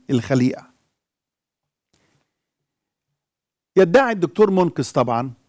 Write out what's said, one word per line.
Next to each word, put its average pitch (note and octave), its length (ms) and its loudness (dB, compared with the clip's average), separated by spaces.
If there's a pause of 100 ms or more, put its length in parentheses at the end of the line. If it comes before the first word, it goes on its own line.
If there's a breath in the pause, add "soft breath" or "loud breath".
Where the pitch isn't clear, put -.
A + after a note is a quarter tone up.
الخليقة. B2+ 640 -2 (3000)
يدعي G#3 340 4
الدكتور G3+ 400 0
مونكس F3 400 -2
طبعًا B2 420 -2 (160)